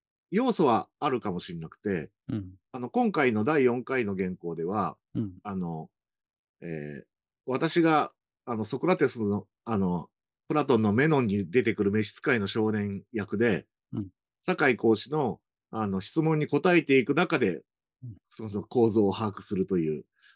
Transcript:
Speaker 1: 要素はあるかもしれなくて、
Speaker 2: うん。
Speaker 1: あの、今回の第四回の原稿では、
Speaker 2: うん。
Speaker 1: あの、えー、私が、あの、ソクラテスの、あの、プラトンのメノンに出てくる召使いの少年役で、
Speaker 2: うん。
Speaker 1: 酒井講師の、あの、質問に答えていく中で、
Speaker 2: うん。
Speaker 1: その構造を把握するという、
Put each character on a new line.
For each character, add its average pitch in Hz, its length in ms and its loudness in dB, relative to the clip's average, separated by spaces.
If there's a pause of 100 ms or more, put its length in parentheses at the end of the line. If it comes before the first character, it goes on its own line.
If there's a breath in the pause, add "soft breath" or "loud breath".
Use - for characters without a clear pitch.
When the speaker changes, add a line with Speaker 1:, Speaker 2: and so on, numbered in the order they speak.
(300)
Speaker 1:
要 233 220 2
素 165 140 2
は 113 220 2 (120)
あ 143 100 0
る 123 100 0
か 101 120 -4
も 87 80 -6
し - 120 -10
れ 85 60 -10
な 80 100 -12
く - 100 -20
て、 92 320 -4 (180)
Speaker 2:
う 120 80 -6
ん。 95 180 -10 (180)
Speaker 1:
あ 127 60 -10
の、 123 120 -8
今 240 200 0
回 131 220 2
の 107 120 0
第 147 200 2
四 123 180 2
回 127 220 -2
の 98 120 -4
原 92 160 -2
稿 85 220 -8
で 82 100 -6
は、 92 320 -2 (180)
Speaker 2:
う 117 60 -4
ん。 101 120 -6 (100)
Speaker 1:
あ 98 140 -8
の、 82 340 -8 (720)
え 73 420 -10
ー、 - 20 -20 (420)
私 156 360 0
が、 160 300 2 (320)
あ 120 100 -6
の、 107 100 -4
ソ 123 140 -6
ク 151 80 -4
ラ 180 100 4
テ 143 120 2
ス 117 140 -6
の、 101 240 -2 (180)
あ 113 140 -2
の、 87 300 0 (400)
プ 151 60 -2
ラ 147 100 2
ト 131 140 4
ン 110 40 2
の 104 100 4
メ 135 160 4
ノ 147 120 4
ン 120 60 2
に 95 240 -2
出 123 120 4
て 110 120 0
く 101 100 -2
る 101 80 2
召 107 120 2
使 - 300 -2
い 113 60 2
の 98 60 -2
少 107 260 0
年 101 300 -4 (100)
役 104 240 -4
で、 104 300 2 (260)
Speaker 2:
う 117 80 -4
ん。 98 80 -10 (340)
Speaker 1:
酒 160 280 2
井 113 60 2
講 113 180 4
師 113 160 -4
の、 139 300 -4 (300)
あ 110 160 -4
の、 95 140 -2
質 - 220 -4
問 156 160 2
に 147 80 -2
答 175 300 2
え 156 60 4
て 135 160 4
い 117 60 4
く 131 100 -2
中 165 240 2
で、 92 240 0 (400)
Speaker 2:
う 127 40 -14
ん。 107 100 -14 (120)
Speaker 1:
そ 110 200 -12
の 101 140 -6
構 117 260 4
造 101 180 4
を 95 60 2
把 107 180 -2
握 - 120 -12
す - 120 -6
る 92 120 0
と 95 100 0
い 78 220 0
う、 - 60 -14 (320 soft breath)